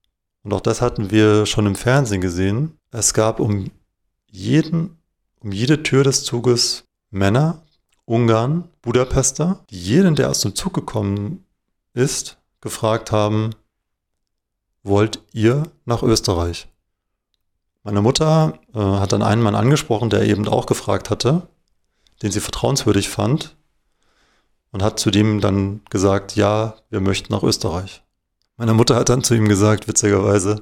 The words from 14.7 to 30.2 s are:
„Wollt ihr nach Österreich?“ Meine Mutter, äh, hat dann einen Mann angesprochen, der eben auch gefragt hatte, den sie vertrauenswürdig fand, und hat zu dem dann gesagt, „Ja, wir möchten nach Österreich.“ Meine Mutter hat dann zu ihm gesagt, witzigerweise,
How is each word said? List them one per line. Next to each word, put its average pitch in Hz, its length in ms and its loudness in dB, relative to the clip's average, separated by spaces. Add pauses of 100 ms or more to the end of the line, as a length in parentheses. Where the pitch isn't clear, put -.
„Wollt 101 400 0 (100)
ihr 117 320 2 (220)
nach 120 160 -2
Österreich?“ 87 680 -2 (1120)
Meine 104 180 0
Mutter, 156 560 2 (160)
äh, 110 60 -8
hat 98 320 0
dann 104 100 2
einen 110 220 2
Mann 104 100 2
angesprochen, 113 560 0
der 104 140 2
eben 104 240 0
auch - 180 0
gefragt - 460 -2
hatte, 160 380 0 (760)
den 107 80 -2
sie 98 80 -2
vertrauenswürdig 107 720 -2
fand, 117 460 -4 (1160)
und 95 100 -6
hat 107 180 0
zu 113 120 0
dem 107 280 4
dann 98 420 0 (100)
gesagt, 98 440 0
„Ja, 107 420 0 (120)
wir 101 120 -4
möchten 98 300 -2
nach 104 120 -2
Österreich.“ - 580 -4 (560)
Meine 113 160 0
Mutter 110 220 4
hat 123 140 0
dann 117 140 2
zu - 120 2
ihm 110 120 2
gesagt, 104 400 2
witzigerweise, 101 760 0